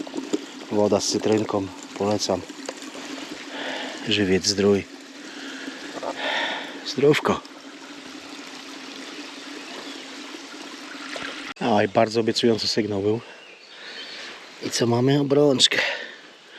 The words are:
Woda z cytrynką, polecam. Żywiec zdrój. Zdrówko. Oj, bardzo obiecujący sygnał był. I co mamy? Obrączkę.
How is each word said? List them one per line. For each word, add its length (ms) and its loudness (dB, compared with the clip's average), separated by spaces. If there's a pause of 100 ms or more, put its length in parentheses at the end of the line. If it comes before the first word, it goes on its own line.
(720)
Woda 280 6
z 80 0
cytrynką, 600 2 (300)
polecam. 440 2 (1700)
Żywiec 360 4
zdrój. 400 6 (2000)
Zdrówko. 540 4 (4000)
Oj, 260 6
bardzo 320 4
obiecujący 480 4
sygnał 340 2
był. 180 4 (1500)
I 40 -2
co 180 2
mamy? 320 6
Obrączkę. 580 6 (800)